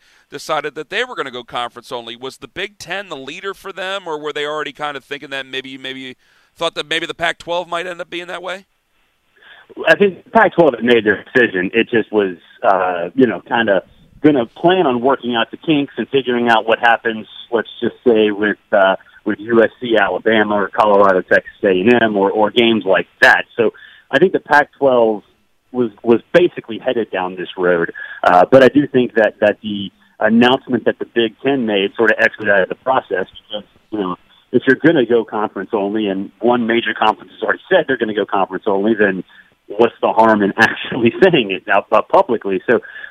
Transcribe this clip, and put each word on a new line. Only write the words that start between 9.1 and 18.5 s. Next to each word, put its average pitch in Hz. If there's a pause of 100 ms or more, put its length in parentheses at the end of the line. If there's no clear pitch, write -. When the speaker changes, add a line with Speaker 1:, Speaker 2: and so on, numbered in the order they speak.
Speaker 2:
I 160
think 180
the -
Pac-twelve 175
had 113
made 117
their 101
decision. 95
It 92
just 113
was, 98 (280)
uh, 90
you 131
know, 87
kinda 110 (380)
gonna 139
plan 180
on 123
working 123
out 113
the -
kinks 143
and 110
figuring 123
out 110
what 113
happens, 113 (240)
let's 113 (120)
just 110 (100)
say, 110
with, 101 (140)